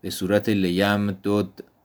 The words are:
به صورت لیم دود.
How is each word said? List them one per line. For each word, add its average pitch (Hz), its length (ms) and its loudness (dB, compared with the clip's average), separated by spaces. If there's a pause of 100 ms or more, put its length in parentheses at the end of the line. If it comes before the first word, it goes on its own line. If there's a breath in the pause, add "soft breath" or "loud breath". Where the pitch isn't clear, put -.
به 95 100 -10
صورت 95 380 0
لیم 101 640 2
دود. 101 540 -4 (200)